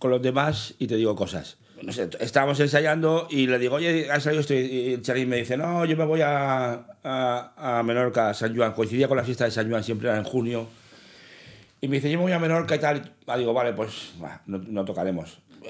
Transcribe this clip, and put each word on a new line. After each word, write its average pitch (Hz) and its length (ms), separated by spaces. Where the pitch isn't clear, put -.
con 127 100
los 123 100
demás 135 580
y 127 100
te 113 80
digo 110 180
cosas". 95 440
No 98 100
sé, 107 180
estábamos 135 400
ensayando 156 680
y 135 160
le 127 120
digo, 123 180
"Oye, 160 340
¿has 147 120
salido 151 200
esto?". 143 100
Y 131 400
el 123 100
Charín 127 280
me 123 60
dice, 120 200
"No, 170 300
yo 156 100
me 160 80
voy 160 160
a, 135 640
a, 127 760
a 117 40
Menorca, 117 460
a 104 60
San 113 200
Juan". 113 180
Coincidía 117 360
con 135 80
la 120 80
fiesta 120 220
de 113 40
San 110 200
Juan, 113 120
siempre 113 280
era 107 80
en 104 60
junio. 117 440
Y 139 80
me 139 80
dice, 139 140
"Yo 165 80
me 180 60
voy 185 80
a 170 60
Menorca 165 380
y - 40
tal". 147 340
Ah, 123 120
digo, 117 160
"Vale, 120 180
pues, 107 480
bah, 80 260
no, 98 120
no 98 260
tocaremos". 90 560